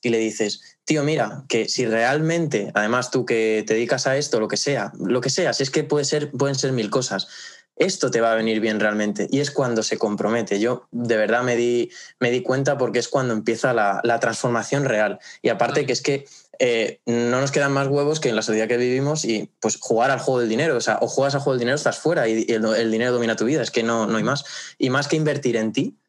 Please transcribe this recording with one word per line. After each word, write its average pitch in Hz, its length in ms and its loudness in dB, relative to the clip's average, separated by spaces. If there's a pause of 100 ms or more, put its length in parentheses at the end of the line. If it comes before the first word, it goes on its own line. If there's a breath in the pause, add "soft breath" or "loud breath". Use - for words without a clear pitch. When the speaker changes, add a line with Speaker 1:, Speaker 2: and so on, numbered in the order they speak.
Speaker 1:
y 123 60 -2
le 113 100 2
dices, 107 640 -4
"Tío, 151 200 0
mira, 143 440 -2
que 113 200 0
si 127 180 -2
realmente, 131 880 0
además 117 380 0
tú 131 120 0
que 110 400 2
te 110 100 0
dedicas 120 340 0
a 135 80 2
esto, 139 240 0
lo 107 80 0
que 104 80 -2
sea, 120 420 -2
lo 117 220 0
que 131 100 -2
sea, 151 220 0
si 139 100 -2
es 135 80 -2
que 156 140 0
puede 147 200 0
ser, 147 280 -2
pueden 139 240 0
ser 135 160 0
mil 110 180 -2
cosas, 101 380 -2 (480 loud breath)
esto 175 340 0
te 117 100 0
va 113 120 4
a - 20 2
venir 110 240 0
bien 110 220 0
realmente", 104 500 0
y 135 80 2
es 143 140 -2
cuando 120 320 0
se 110 120 -2
compromete. 107 640 0
Yo 123 320 -2
de 120 260 0
verdad 110 280 2
me 123 100 0
di, 120 360 0 (280 loud breath)
me 123 140 0
di 123 100 0
cuenta 135 360 0
porque 123 200 0
es 117 100 -2
cuando 127 240 0
empieza 113 400 0
la, 101 300 2
la 117 160 2
transformación 120 680 0
real. 107 340 0 (200 loud breath)
Y 117 100 2
aparte 123 320 0
Speaker 2:
Total. 127 40 -2
Speaker 1:
que 127 60 -2
es 117 100 -4
que, 139 240 -2 (320 loud breath)
eh, 117 460 0
no 120 360 0
nos 139 100 0
quedan 139 220 2
más 139 160 0
huevos 147 300 2
que 143 120 0
en 110 60 0
la 107 40 2
sociedad 110 260 0
que 120 120 0
vivimos 131 480 0
y, 110 340 -2
pues, 110 180 0
jugar 120 320 2
al 127 100 0
juego 131 200 0
del 117 80 2
dinero. 135 280 2
O 113 40 0
sea, 107 220 0
o 117 40 0
juegas 135 280 0
al 139 80 0
juego 139 100 0
del 127 80 0
dinero, 123 160 0
estás 131 220 -2
fuera 127 300 0
y, 110 200 0
y 117 40 2
el, 110 120 2
el 110 260 2
dinero 117 220 2
domina 117 240 0
tu 107 80 0
vida. 139 160 2
Es 110 100 -2
que 117 120 0
no, 113 240 0
no 113 100 0
hay 107 80 0
más. 135 200 -2 (340 loud breath)
Y 131 100 2
más 131 180 0
que 160 100 0
invertir 135 400 0
en 110 160 0
ti - 260 -4 (100)